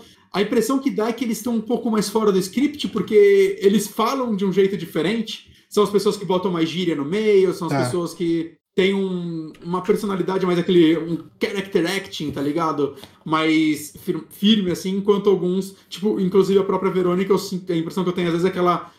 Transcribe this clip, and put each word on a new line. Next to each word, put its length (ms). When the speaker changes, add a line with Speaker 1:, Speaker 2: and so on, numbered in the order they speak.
Speaker 1:
a 120
impressão 360
que 120
dá 180
é 40
que 120
eles 140
estão 180
um 40
pouco 300
mais 180
fora 240
do 60
script, 500
porque 720
eles 260
falam 480
de 100
um 80
jeito 240
diferente. 760
São 120
as 80
pessoas 280
que 80
botam 240
mais 180
gíria 260
no 100
meio, 500
são 120
as 60
Speaker 2:
Tá. 120
Speaker 1:
pessoas 280
que 400
têm 200
um, 580
uma 180
personalidade 600
mais 140
aquele, 400
um 200
character 540
acting, 340
tá 120
ligado? 520
Mais 760
fir-, 260
firme, 420
assim, 280
enquanto 320
alguns, 440
tipo, 320
inclusive 380
a 60
própria 260
Verônica, 420
eu 60
sinto, 340
a 40
impressão 280
que 60
eu 40
tenho 140
às 60
vezes 120
é 40
que 80
ela, 400